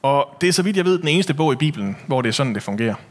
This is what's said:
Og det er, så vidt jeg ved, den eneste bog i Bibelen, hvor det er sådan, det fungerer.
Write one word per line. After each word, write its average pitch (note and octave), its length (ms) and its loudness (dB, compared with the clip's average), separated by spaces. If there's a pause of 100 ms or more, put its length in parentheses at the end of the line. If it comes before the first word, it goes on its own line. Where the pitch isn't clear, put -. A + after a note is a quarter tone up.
Og C#3 400 0
det F3+ 80 4
er, F3 40 2
så F3+ 100 2
vidt G3 140 0
jeg F3+ 80 0
ved, F3+ 140 4
den D#3+ 80 -2
eneste E3 260 2
bog D3+ 200 2
i - 20 2
Bibelen, A2 420 -2 (100)
hvor C3 140 0
det A#2 80 0
er G#2+ 40 -2
sådan, B2+ 220 -2
det F#2+ 80 -6
fungerer. G#2 320 -2 (160)